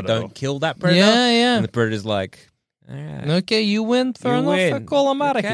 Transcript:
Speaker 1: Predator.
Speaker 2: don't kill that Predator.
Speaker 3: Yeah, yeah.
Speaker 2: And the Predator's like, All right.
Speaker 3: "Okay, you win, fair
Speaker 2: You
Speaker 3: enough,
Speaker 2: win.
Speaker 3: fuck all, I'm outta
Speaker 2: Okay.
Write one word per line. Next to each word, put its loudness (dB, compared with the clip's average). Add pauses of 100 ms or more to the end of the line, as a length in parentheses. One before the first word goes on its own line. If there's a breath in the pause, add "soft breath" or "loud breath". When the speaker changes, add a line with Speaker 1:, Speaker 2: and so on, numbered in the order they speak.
Speaker 1:
Predator. -2
Speaker 2:
don't -10
kill -6
that -4
Predator. 2
Speaker 3:
Yeah, 4
yeah. 2
Speaker 2:
And 0
the -2
Predator's -2
like, -4 (420)
All -12
right. -10 (160)
Speaker 3:
"Okay, 0
you 0
win, 0
fair -2
Speaker 2:
You 2
Speaker 3:
enough, 0
Speaker 2:
win. 2
Speaker 3:
fuck -6
all, 2
I'm -2
outta 0
Speaker 2:
Okay. -4